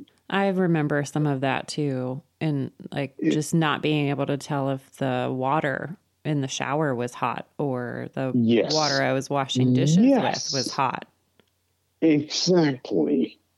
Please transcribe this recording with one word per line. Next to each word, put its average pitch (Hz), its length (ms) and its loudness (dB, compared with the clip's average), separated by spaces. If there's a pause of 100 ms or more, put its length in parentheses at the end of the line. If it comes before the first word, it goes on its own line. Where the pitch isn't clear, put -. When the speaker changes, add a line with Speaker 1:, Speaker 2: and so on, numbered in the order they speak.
(300)
Speaker 1:
I 196 180 2
remember 160 580 2
some 151 200 -2
of 139 160 0
that 135 280 -2
too, 131 520 -4 (200)
and, 143 280 -2 (220)
like, 143 260 -6
Speaker 2:
It 160 140 0
Speaker 1:
just 151 220 -2
not 160 280 2
being 151 280 2
able 139 160 -2
to 143 100 -2
tell 139 360 -2
if - 260 -8
the 127 360 -2
water 139 600 -2 (300)
in 147 160 0
the 135 80 -4
shower 143 440 -2
was 120 200 -4
hot - 340 -4 (100)
or 123 560 -4
the 135 220 -4
Speaker 2:
Yes. 117 380 4
Speaker 1:
water 143 280 2
I 131 120 2
was 135 160 -2
washing 131 440 2
dishes 156 320 4
Speaker 2:
Yes. 240 460 2
Speaker 1:
with 131 140 -2
was - 80 -8
hot. 131 320 -2 (960)
Speaker 2:
Exactly. 151 1400 2 (180)